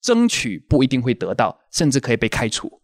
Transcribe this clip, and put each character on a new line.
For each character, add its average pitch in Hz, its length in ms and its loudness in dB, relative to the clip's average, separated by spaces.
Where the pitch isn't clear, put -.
争 240 260 2
取 110 420 -4
不 135 140 4
一 131 40 2
定 127 140 0
会 123 120 0
得 90 200 -4
到， 110 240 -2
甚 160 160 2
至 131 100 2
可 120 140 -2
以 113 40 0
被 113 120 0
开 - 180 -2
除 - 220 -6